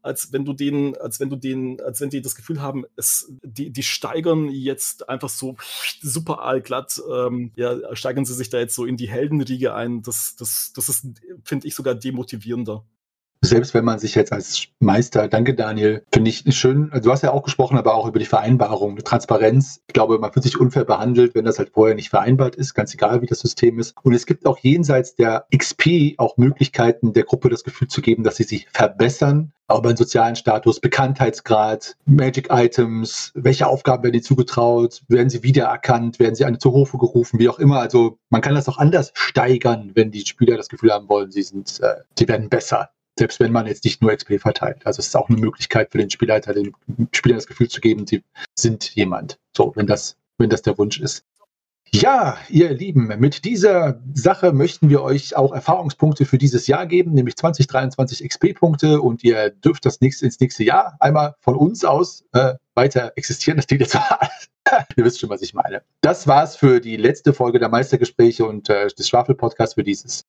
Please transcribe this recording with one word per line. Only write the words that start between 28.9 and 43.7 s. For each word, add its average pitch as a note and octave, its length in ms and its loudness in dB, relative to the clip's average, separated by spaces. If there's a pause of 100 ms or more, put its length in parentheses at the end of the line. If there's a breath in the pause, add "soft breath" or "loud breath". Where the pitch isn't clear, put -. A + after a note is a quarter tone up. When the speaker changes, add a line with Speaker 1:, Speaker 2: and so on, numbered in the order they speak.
Speaker 2:
auch - 100 2
über A#2+ 160 2
den - 20 0
sozialen A#2 400 0
Status, A2 420 0
Bekanntheitsgrad, A2 1300 0
Magic-Items, B2 1300 2
welche C#3 340 2
Aufgaben C3 340 0
werden A#2+ 140 0
ihnen A#2 60 0
zugetraut, A#2+ 880 2
werden B2 220 4
sie A2+ 120 -8
wiedererkannt, A#2 760 0
werden A2+ 160 4
sie C#3 100 0
eine A#2+ 140 -2
zu B2+ 140 2
Hofe C3+ 260 2
gerufen, A#2+ 400 0
wie A#2 100 6
auch - 100 -2
immer. C#3 200 4
Also A#2 400 2 (100)
man A2+ 140 2
kann C#3+ 120 0
das C#3+ 140 0
auch C3+ 80 -6
anders D3+ 380 2
steigern, A#2 800 0
wenn A2 160 2
die G#2 160 -12
Spieler A#2 320 0
das G#2 100 -12
Gefühl A2+ 240 0
haben G#2 160 -4
wollen, G2+ 220 0
sie G2 120 -4
sind, - 380 -10
äh, A2 220 -2 (160)
sie A2+ 100 2
werden A2 220 -2
besser. A2 400 -2 (280)
Selbst - 200 -2
wenn A#2 140 0
man A2 140 0
jetzt - 180 -8